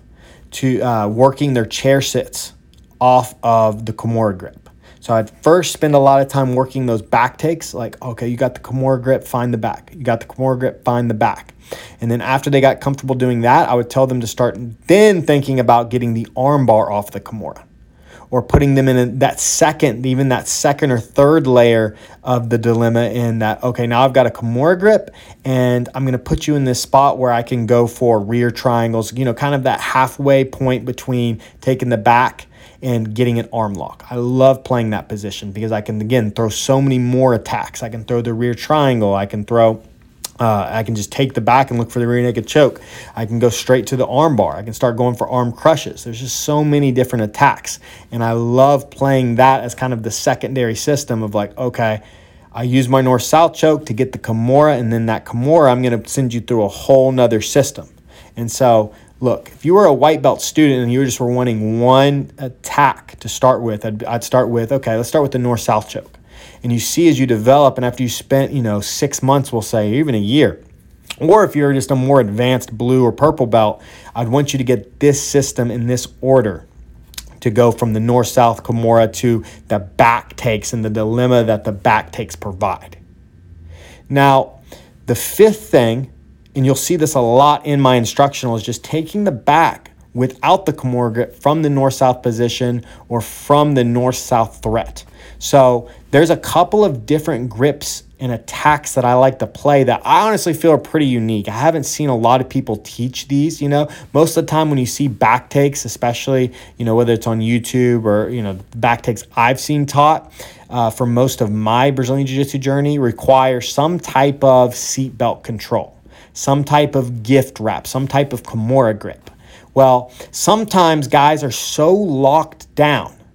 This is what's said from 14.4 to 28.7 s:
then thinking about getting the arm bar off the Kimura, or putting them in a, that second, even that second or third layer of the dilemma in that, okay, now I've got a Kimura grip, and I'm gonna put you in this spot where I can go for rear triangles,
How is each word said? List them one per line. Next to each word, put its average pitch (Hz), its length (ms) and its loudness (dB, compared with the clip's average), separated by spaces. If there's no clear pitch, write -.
then 196 360 6
thinking 139 360 0
about 120 300 4
getting 120 240 -2
the 113 140 -4
arm 135 280 2
bar 110 240 4
off 101 220 -6
the 101 80 -12
Kimura, - 440 -14
or 127 100 0
putting 139 340 2
them 135 120 2
in 127 100 4
a, 123 80 2
that 131 240 0
second, 147 640 0
even 131 240 0
that 123 180 -2
second 143 440 -2
or 120 80 0
third 143 480 2
layer 117 500 4
of 120 260 -4
the 120 80 2
dilemma 117 520 0
in 117 300 -4
that, 110 220 -4
okay, 123 240 -4
now 120 200 2
I've 127 80 2
got 127 120 4
a 120 40 0
Kimura 127 500 0
grip, 208 340 2
and 123 500 0
I'm 135 120 -4
gonna 127 120 0
put - 300 -4
you 151 80 0
in 139 80 -2
this 127 180 -2
spot 139 360 2
where 127 140 0
I 120 100 0
can 120 240 -4
go 120 220 2
for 117 340 0
rear 120 300 -2
triangles, 113 600 -2